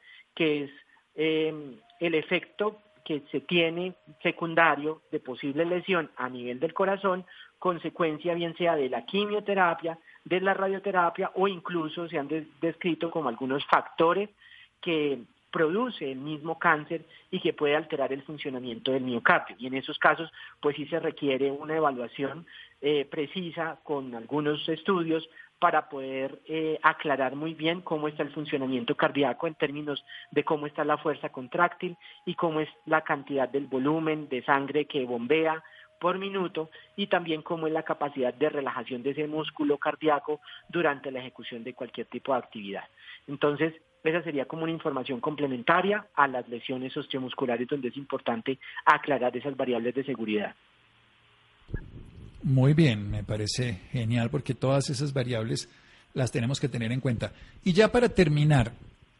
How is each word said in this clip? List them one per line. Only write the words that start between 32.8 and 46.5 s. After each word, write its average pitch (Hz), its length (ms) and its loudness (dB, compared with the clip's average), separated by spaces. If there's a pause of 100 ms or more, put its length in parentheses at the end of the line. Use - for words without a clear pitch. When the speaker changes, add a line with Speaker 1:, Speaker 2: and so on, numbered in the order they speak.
Speaker 1:
la 156 160 4
cantidad 139 480 0
del 139 200 -2
volumen 151 600 0
de 123 160 -4
sangre 139 400 2
que 131 220 -2
bombea 156 580 2 (340)
por 180 200 0
minuto 185 500 -4 (260)
y 202 120 0
también 165 340 2
cómo 165 260 -2
es 156 60 0
la 156 120 0
capacidad 135 500 -2
de 151 160 2
relajación 127 520 -4
de 139 100 0
ese 151 140 -2
músculo 151 520 0
cardíaco 151 640 0 (260)
durante 147 420 0
la 127 100 -6
ejecución 120 440 -12
de 127 80 -8
cualquier 120 340 -8
tipo 123 260 -4
de 127 60 2
actividad. 101 460 -8 (420)
Entonces, 147 460 0 (320)
esa 165 180 2
sería 147 240 -4
como 160 160 -8
una 165 100 0
información 135 480 -4
complementaria 156 920 0
a 143 140 6
las 123 200 -6
lesiones 127 480 -6